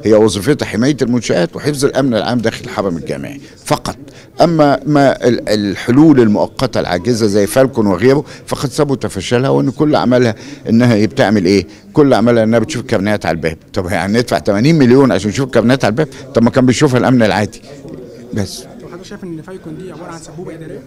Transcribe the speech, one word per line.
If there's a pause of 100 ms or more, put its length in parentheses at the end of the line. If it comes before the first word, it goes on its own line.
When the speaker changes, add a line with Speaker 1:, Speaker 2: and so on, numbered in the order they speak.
Speaker 1:
هي
وظيفتها
حماية
المنشآت
وحفظ
الأمن
العام
داخل
الحرم
الجامعي (240)
فقط. (460)
أما
ما
ال-،
الحلول
المؤقتة
العاجزة
زي
فالكون
وغيره (240)
فقد
ثبت
فشلها،
وأن
كل
عملها (340)
إنها
بتعمل
إيه؟ (260)
كل
عملها
إنها
بتشوف
الكابينات
على
الباب. (160)
طب
يعني
ندفع
تمانين
مليون
عشان
نشوف
الكابينات
على
الباب؟ (280)
طب
ما
كان
بيشوفها
الأمن
العادي. (720)
بس.
Speaker 2:
طب (240)
حضرتك
شايف
إن
فالكون
دي
عبارة
عن
سبوبة
إدارية؟